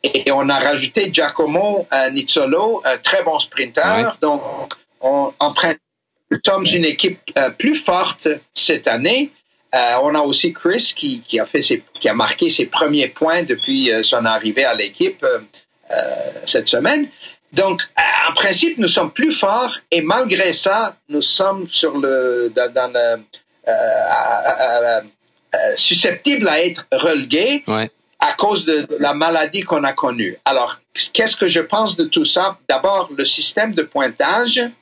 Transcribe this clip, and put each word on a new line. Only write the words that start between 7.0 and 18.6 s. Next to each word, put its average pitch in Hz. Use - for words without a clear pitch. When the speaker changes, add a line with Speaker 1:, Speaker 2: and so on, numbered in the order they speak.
Speaker 1:
euh, 131
plus 294
forte 180
cette -
année. 190
Euh, 120
on 147
a 151
aussi 147
Chris -
qui, 135
qui 110
a -
fait -
ses, 131
qui -
a 107
marqué 113
ses -
premiers 147
points 165
depuis, 135
euh, 110
son 117
arrivée 110
à 123
l'équipe, 113
euh, 123
euh, -
cette -
semaine. 254
Donc, 190
euh, -
en 160
principe, 247